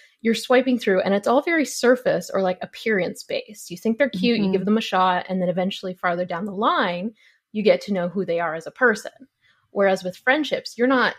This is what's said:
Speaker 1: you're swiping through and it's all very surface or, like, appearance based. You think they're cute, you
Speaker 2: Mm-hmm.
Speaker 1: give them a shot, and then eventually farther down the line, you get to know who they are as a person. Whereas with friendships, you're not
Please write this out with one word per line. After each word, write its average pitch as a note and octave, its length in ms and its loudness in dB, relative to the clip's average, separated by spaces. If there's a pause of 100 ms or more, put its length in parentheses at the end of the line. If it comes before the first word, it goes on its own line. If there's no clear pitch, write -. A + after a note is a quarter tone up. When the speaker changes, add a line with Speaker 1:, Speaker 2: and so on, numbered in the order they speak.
(240)
Speaker 1:
you're A3+ 120 2
swiping B3+ 420 2
through F#3+ 240 2
and G3 140 2
it's G3+ 120 -2
all C#4 140 4
very D#4+ 240 0
surface A#3+ 680 0
or, G3 120 0
like, F#3 180 -2
appearance G3 640 -4
based. - 480 -10
You F3+ 60 -12
think A3+ 200 -2
they're C#4 120 2
cute, A#3 280 0
you G#3 60 0
Speaker 2:
Mm-hmm. F#3+ 80 0
Speaker 1:
give F#3+ 140 0
them G#3+ 120 2
a A3+ 40 -2
shot, F3+ 480 0
and F#3 120 -2
then F3+ 80 0
eventually F#3 460 -4
farther F3+ 300 -2
down F3 200 -6
the G#3 80 -8
line, A3 640 -2 (360)
you G#3+ 120 -4
get F#3 180 4
to G3+ 120 -6
know F3 140 0
who F#3 160 -4
they E3+ 160 -4
are E3+ 140 -4
as E3 140 -10
a F#3 40 -12
person. A3+ 400 0 (600)
Whereas F#3+ 320 2
with F3+ 140 0
friendships, - 600 -2
you're A#3 100 2
not B3 320 2